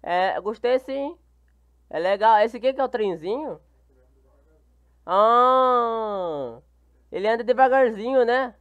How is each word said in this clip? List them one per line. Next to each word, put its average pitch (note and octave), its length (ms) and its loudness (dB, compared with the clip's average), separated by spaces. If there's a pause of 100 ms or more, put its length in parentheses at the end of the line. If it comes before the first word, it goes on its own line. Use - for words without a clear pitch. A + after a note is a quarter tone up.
É, F3+ 380 -2
gostei A3+ 400 -2
sim. C#4 380 -8 (720)
É D#3 100 -6
legal. G3+ 400 2
Esse A3 180 0
aqui B3+ 160 -2
que C4+ 60 -10
é C4+ 40 0
o B3+ 60 -2
trenzinho? G3+ 720 -6 (1500)
Ah, A3 1500 0 (520)
ele F#3+ 160 -4
anda A3+ 160 -2
devagarzinho, B3 800 2
né? B3 360 -2